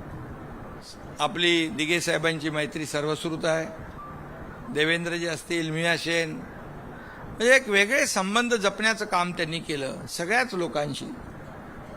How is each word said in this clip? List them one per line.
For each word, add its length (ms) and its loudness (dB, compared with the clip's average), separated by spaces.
आपली 480 4
दिघे 340 2
साहेबांची 480 2
मैत्री 360 -2
सर्वश्रुत 600 -2
आहे. 220 2
देवेंद्रजी 540 2
असतील, 420 -2
मी 140 0
असेन, 500 2
म्हणजे 320 6
एक 140 4
वेगळे 360 6
संबंध 480 2
जपण्याचं 520 2
काम 260 2
त्यांनी 280 -2
केलं 460 -4
सगळ्याच 480 0
लोकांशी. 520 -2